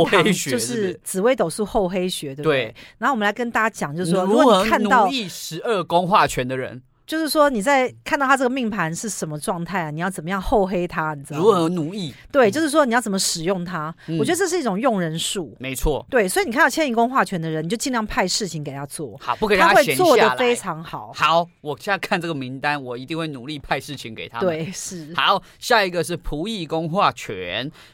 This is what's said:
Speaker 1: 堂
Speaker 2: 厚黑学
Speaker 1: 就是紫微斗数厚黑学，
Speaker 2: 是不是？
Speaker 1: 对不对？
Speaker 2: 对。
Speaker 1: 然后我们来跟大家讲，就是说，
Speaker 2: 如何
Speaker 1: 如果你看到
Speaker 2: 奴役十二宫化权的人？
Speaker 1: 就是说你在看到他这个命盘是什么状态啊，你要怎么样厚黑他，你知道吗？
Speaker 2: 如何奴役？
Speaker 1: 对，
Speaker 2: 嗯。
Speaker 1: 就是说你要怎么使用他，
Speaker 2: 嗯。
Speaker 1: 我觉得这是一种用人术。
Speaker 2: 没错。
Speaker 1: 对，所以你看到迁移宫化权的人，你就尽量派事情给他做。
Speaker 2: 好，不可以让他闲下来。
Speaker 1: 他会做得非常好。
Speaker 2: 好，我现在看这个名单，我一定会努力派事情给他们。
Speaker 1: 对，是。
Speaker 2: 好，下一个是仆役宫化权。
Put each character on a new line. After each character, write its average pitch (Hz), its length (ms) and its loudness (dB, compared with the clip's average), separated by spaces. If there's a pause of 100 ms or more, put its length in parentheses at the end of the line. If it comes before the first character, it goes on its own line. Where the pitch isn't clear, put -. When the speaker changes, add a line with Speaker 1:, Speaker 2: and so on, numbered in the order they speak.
Speaker 1:
堂 - 0 -
Speaker 2:
厚 185 200 4
黑 214 80 4
学 - 180 -4
Speaker 1:
就 247 80 0
是 220 460 -2
紫 185 160 -4
微 247 160 4
斗 185 120 0
数 208 160 -4
厚 196 240 0
黑 185 200 -2
学， 143 260 -8
Speaker 2:
是 147 80 -10
不 - 0 -
是？ - 0 -
Speaker 1:
对 - 20 -2
不 156 60 0
对？ 131 140 2
Speaker 2:
对。 110 100 -10 (240)
Speaker 1:
然 233 100 0
后 277 60 2
我 220 40 -4
们 208 60 0
来 208 80 2
跟 240 180 -4
大 233 120 0
家 220 80 2
讲， 147 240 -6
就 175 100 -4
是 165 60 0
说， 185 140 2
Speaker 2:
如 208 140 4
何 269 40 8
Speaker 1:
如 - 20 8
果 220 200 6
你 220 60 0
看 277 120 4
到 208 240 6
Speaker 2:
奴 277 60 0
役 233 160 -4
十 - 340 -10
二 202 220 0
宫 175 240 2
化 180 180 6
权 131 200 -2
的 131 100 -4
人？ 127 260 -8 (240)
Speaker 1:
就 311 120 -4
是 320 100 0
说 294 220 4
你 226 100 -2
在 254 320 2 (120)
看 311 120 -2
到 277 80 0
他 269 120 4
这 262 80 2
个 240 40 4
命 247 220 -2
盘 170 240 -2
是 214 140 -6
什 185 200 -6
么 151 80 -8
状 170 280 -4
态 175 180 -4
啊， 156 80 -6
你 151 80 -8
要 180 100 -2
怎 185 140 -8
么 165 80 -6
样 196 100 -2
厚 202 240 2
黑 185 220 -2
他， 156 260 -4
你 139 120 -10
知 151 100 -12
道 147 60 -2
吗？ 180 40 4
Speaker 2:
如 220 60 8
何 170 200 4
奴 170 220 -4
役？ 175 220 -8 (160)
Speaker 1:
对， 254 180 6
Speaker 2:
嗯。 196 40 0
Speaker 1:
就 294 80 0
是 311 100 0
说 294 160 4
你 226 80 0
要 247 60 2
怎 220 100 -4
么 190 80 0
使 170 240 -4
用 180 220 -2
他， 165 280 -6 (140)
Speaker 2:
嗯。 160 100 -2
Speaker 1:
我 160 80 2
觉 294 60 0
得 349 80 0
这 381 80 2
是 339 100 -2
一 339 60 -2
种 202 160 -2
用 226 220 2
人 165 180 -2
术。 165 400 -6
Speaker 2:
没 131 160 -8
错。 131 340 -2
Speaker 1:
对， 214 200 2
所 359 120 0
以 392 60 0
你 240 60 -4
看 302 100 2
到 294 80 4
迁 311 180 0
移 233 60 -2
宫 233 160 2
化 247 140 2
权 175 180 -6
的 160 80 -4
人， 156 140 -4
你 170 40 -6
就 226 80 -2
尽 262 140 -4
量 226 160 -2
派 208 220 0
事 - 180 -2
情 160 160 -8
给 143 100 -8
他 139 140 -8
做。 127 320 -10
Speaker 2:
好， - 160 -2
不 214 140 -2
可 208 60 4
以 - 40 4
让 339 120 8
他 359 120 4
闲 247 40 -6
下 151 60 0
来。 131 60 -2
Speaker 1:
他 370 60 4
会 269 140 8
做 170 120 6
得 247 60 0
非 247 180 2
常 165 300 -8
好。 117 280 -12
Speaker 2:
好， 160 320 4 (180)
我 143 140 -8
现 - 160 -4
在 190 60 0
看 185 220 -2
这 170 80 -4
个 170 40 -2
名 131 280 -8
单， 147 200 0
我 123 160 -8
一 131 80 -10
定 160 140 -6
会 165 80 -4
努 131 220 -10
力 151 100 -8
派 143 220 -4
事 139 160 -10
情 113 180 -12
给 85 140 -10
他 117 120 -8
们。 190 60 0
Speaker 1:
对， 160 240 -2
是。 170 460 -12
Speaker 2:
好， 175 260 2 (160)
下 220 260 2
一 185 60 -2
个 170 140 0
是 175 120 -6
仆 156 300 -6
役 214 180 -6
宫 160 240 -2
化 170 220 2
权。 101 580 -6 (260)